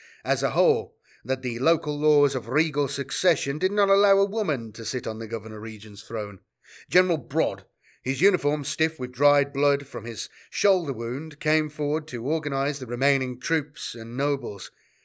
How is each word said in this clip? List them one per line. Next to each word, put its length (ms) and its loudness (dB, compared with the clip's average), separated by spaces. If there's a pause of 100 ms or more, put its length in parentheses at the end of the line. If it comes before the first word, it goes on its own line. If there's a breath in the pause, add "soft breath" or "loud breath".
(240 soft breath)
as 180 0
a 80 0
whole, 440 2 (300 soft breath)
that 180 -2
the 160 -4
local 400 0
laws 380 4
of 100 -6
regal 400 0
succession 720 -2
did 140 0
not 160 2
allow 300 6
a 60 4
woman 480 -2
to 120 -10
sit 240 -4
on 100 -4
the 80 -6
Governor 320 -6
Regent's 440 -10
throne. 360 -6 (500 loud breath)
General 280 4
Broad, 480 -2 (360 soft breath)
his 200 -4
uniform 420 2
stiff 380 -4
with 100 -4
dried 420 4
blood 360 2
from 160 -10
his 240 -8 (220 soft breath)
shoulder 420 2
wound, 480 -6
came 280 2
forward 380 -2
to 180 -6
organize 540 0
the 80 -8
remaining 540 0
troops 560 -4
and 200 -10
nobles. 540 -2 (340 soft breath)